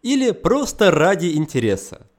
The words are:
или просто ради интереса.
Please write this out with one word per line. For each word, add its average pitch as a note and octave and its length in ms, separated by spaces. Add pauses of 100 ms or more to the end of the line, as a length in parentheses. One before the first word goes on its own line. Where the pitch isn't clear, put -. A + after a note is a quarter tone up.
или C4 260
просто G#3+ 640
ради E3 420
интереса. B2 720 (120)